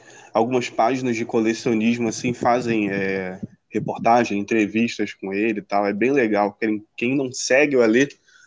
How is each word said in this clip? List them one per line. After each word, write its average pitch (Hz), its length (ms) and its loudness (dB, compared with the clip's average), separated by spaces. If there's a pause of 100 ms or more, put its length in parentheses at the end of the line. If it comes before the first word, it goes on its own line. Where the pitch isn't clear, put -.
(340)
algumas 120 360 0
páginas 123 460 0
de 117 100 -4
colecionismo, 113 840 0
assim, 120 240 -4
fazem, 117 580 0
é, 95 480 -4 (300)
reportagem, 110 720 0
entrevistas 107 760 -2
com 95 200 -10
ele 104 260 -2
e 95 40 -12
tal. 101 240 -2
É 101 60 0
bem 113 180 0
legal. 107 420 2
Quem, 107 320 -4 (100)
quem 123 200 -2
não 131 160 -2
segue 143 460 2
o 123 40 6
Ale 117 280 4 (380)